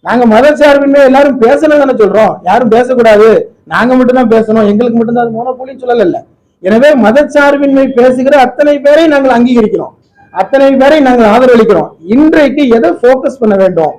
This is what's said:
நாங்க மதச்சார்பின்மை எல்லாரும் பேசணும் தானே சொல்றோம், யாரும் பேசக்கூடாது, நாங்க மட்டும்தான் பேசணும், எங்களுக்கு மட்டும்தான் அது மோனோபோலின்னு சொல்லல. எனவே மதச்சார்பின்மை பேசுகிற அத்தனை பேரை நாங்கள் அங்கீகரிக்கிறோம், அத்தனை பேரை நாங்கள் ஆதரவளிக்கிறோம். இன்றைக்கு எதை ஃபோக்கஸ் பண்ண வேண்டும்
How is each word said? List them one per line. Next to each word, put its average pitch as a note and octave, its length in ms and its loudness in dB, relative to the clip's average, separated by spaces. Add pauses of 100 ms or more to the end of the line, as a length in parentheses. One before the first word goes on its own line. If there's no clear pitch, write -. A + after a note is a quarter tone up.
நாங்க A#3 160 0 (100)
மதச்சார்பின்மை C#4 760 2
எல்லாரும் C#4 360 0
பேசணும் D4 380 0
தானே B3+ 180 -2
சொல்றோம், F#3+ 320 0 (160)
யாரும் A3 260 0
பேசக்கூடாது, A#3 540 2 (440)
நாங்க A3 260 -2
மட்டும்தான் B3 360 0
பேசணும், A3 360 0
எங்களுக்கு A#3 280 -2
மட்டும்தான் A#3 280 -2
அது A3+ 100 -10
மோனோபோலின்னு B3+ 460 -10
சொல்லல. A3+ 380 -2 (480)
எனவே B3 220 2 (140)
மதச்சார்பின்மை C#4+ 800 0 (140)
பேசுகிற B3+ 380 0 (100)
அத்தனை D4 280 -2 (120)
பேரை D4+ 260 2
நாங்கள் C4+ 240 0
அங்கீகரிக்கிறோம், A#3 560 -2 (480)
அத்தனை C4+ 300 0 (100)
பேரை D4 180 2 (100)
நாங்கள் A#3+ 260 2
ஆதரவளிக்கிறோம். A3+ 560 2 (240)
இன்றைக்கு D4 500 0 (140)
எதை E4 120 0 (120)
ஃபோக்கஸ் C4 400 -2
பண்ண G#3 200 0
வேண்டும் E3 360 -2